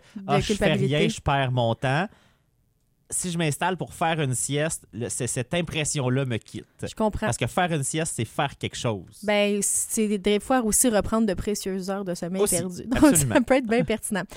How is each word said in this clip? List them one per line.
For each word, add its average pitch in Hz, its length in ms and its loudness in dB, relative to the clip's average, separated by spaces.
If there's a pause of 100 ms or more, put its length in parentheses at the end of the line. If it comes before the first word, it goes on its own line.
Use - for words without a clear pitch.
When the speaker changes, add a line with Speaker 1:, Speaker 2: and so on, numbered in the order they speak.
(180)
Speaker 1:
de « 202 100 -10
Speaker 2:
Ah, 143 140 2
je - 60 -2
fais 214 80 0
Speaker 1:
culpabilité. 151 420 2
Speaker 2:
rien, 160 120 2
je - 120 -4
perds 139 320 0
mon 120 240 2
temps. » 143 320 0 (1040)
Si 180 200 -4
je 165 60 -4
m'installe 175 380 0
pour 147 160 -8
faire 165 280 0
une 131 140 0
sieste, 147 580 -2
le, - 160 -6
c'est, - 180 -4
cette - 260 -6
impression-là 147 720 -2
me 120 100 -2
quitte. - 280 -10 (160)
Speaker 1:
Je - 140 -8
comprends. 214 320 -2
Speaker 2:
Parce - 120 -2
que 233 100 -2
faire 180 240 0
une 151 100 0
sieste, 160 320 -2
c'est 120 100 -4
faire - 320 -4
quelque - 200 -6
chose. 101 480 -6
Speaker 1:
Ben, 208 380 2
c'est - 440 0
des, 208 120 0
des 208 200 2
fois 262 240 2
aussi 214 260 4
reprendre 220 380 2
de 190 80 0
précieuses 190 560 -4
heures 196 140 -4
de 180 100 -4
sommeil 180 260 -4
Speaker 2:
Aussi, 196 180 2
Speaker 1:
perdu. 175 240 -6
<laughs> - 40 -12
Donc, 240 160 2
Speaker 2:
absolument. 151 320 6
Speaker 1:
ça 294 60 6
peut - 160 4
être 269 100 0
bien 226 160 2
pertinent. 214 400 -2 (140)